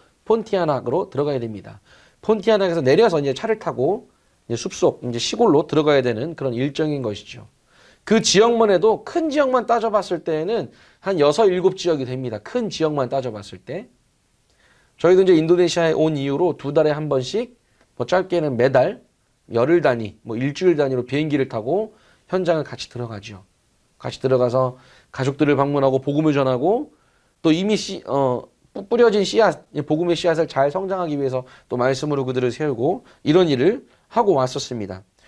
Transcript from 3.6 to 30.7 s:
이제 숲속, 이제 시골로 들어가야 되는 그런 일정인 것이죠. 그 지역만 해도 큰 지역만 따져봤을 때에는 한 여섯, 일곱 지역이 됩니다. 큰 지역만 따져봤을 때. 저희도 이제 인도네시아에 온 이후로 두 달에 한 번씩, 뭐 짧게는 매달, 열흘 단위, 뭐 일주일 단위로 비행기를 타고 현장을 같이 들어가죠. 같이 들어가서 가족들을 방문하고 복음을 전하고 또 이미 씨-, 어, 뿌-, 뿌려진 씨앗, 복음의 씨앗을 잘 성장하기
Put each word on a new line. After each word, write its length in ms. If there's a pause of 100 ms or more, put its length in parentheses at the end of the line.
이제 80
숲속, 540
이제 100
시골로 480
들어가야 340
되는 340
그런 180
일정인 480
것이죠. 460 (580)
그 160
지역만 500
해도 320
큰 260
지역만 360
따져봤을 580
때에는 480 (300)
한 180
여섯, 260
일곱 300
지역이 300
됩니다. 340
큰 300
지역만 400
따져봤을 500
때. 300 (1080)
저희도 260
이제 120
인도네시아에 580
온 220
이후로 420
두 160
달에 180
한 180
번씩, 500 (360)
뭐 100
짧게는 500
매달, 460 (500)
열흘 300
단위, 400
뭐 160
일주일 380
단위로 300
비행기를 440
타고 460 (320)
현장을 360
같이 240
들어가죠. 560 (540)
같이 240
들어가서 560 (340)
가족들을 440
방문하고 460
복음을 320
전하고 600 (480)
또 100
이미 260
씨-, 280
어, 380 (320)
뿌-, 120
뿌려진 360
씨앗, 480 (160)
복음의 280
씨앗을 320
잘 220
성장하기 480